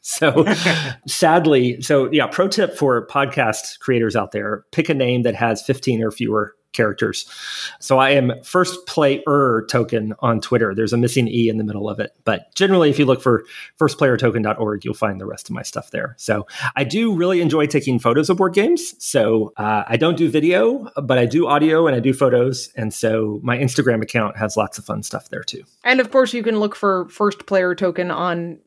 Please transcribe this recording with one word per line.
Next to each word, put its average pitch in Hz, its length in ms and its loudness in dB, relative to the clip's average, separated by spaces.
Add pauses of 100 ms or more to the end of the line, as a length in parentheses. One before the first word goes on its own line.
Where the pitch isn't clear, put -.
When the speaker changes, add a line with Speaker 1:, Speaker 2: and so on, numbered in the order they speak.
Speaker 1:
So 156 380 2 (320)
Speaker 2:
<laughs> 143 300 -8
Speaker 1:
sadly, 147 720 2
so 139 300 2
yeah, 147 160 2
pro 190 200 0
tip 196 300 -2
for 123 300 0
podcast 123 720 -2
creators 117 360 0
out 104 180 -2
there, 104 380 -6
pick 160 160 0
a 165 60 0
name 123 300 0
that 117 100 0
has 113 300 -2
fifteen 123 400 -2
or 107 80 -2
fewer 107 420 -2 (220)
characters. 107 500 -2 (540)
So - 180 2
I 135 140 4
am 127 220 4 (100)
First - 420 -2
Player 139 840 2
Token 110 500 0
on 117 220 0
Twitter. 113 340 0
There's 110 180 0
a 117 40 0
missing 120 300 2
E 113 220 2
in 110 80 -2
the 107 60 -4
middle 104 260 -6
of 104 100 -8
it. 104 120 -6 (140)
But 101 280 -2
generally, 185 360 4
if 143 100 0
you 147 60 6
look 127 160 2
for 120 240 2 (320)
first 156 200 0
player 131 200 2
token 113 260 0
dot 107 160 -2
org, 107 260 -4
you'll 113 80 -6
find 101 260 -4
the 98 60 -10
rest - 240 -12
of 113 60 -8
my 120 80 -8
stuff - 280 -10
there. 117 260 -6
So 107 280 -4 (300)
I 139 80 0
do 208 320 0
really 175 260 0
enjoy 156 260 2
taking 135 300 0
photos 117 320 2
of 180 80 2
board 185 160 2
games. 262 400 0 (100)
So, 110 540 0
uh, 107 300 -2
I 117 100 -2
don't 160 200 2
do 165 120 2
video, 196 580 2 (140)
but 127 160 0
I 120 80 4
do 151 220 2
audio 156 400 4
and 135 80 2
I 120 40 0
do 127 140 2
photos. 123 600 2
And 110 180 -6
so 110 480 -2
my 120 160 -2
Instagram 120 460 0
account 107 340 -2
has 107 200 -2
lots 107 200 -2
of - 80 -16
fun 107 180 -6
stuff - 260 -10
there - 140 -10
too. - 200 -12 (200)
Speaker 3:
And 254 160 2
of 254 120 -2
course, 262 220 2
you 240 100 -4
can 220 160 0
look 208 160 -2
for 190 340 -2
First - 380 -2
Player 185 280 2
Token 180 360 -2
on 170 560 -4